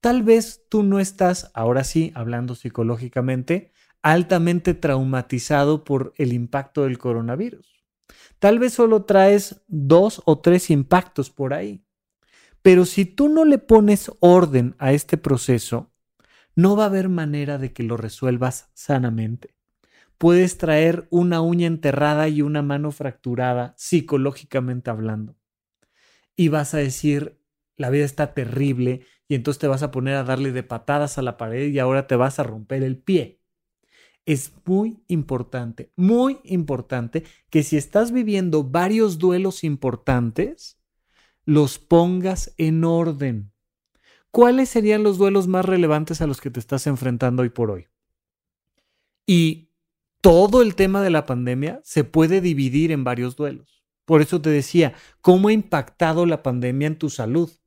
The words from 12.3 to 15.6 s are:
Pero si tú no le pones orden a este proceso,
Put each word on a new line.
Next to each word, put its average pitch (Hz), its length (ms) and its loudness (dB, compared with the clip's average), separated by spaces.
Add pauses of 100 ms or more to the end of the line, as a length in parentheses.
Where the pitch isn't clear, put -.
Pero 180 240 8
si 196 180 0
tú 277 240 0
no 311 160 4
le 285 140 6
pones 208 600 4
orden 156 600 4
a 135 120 2
este 147 240 0
proceso, - 760 -2 (640)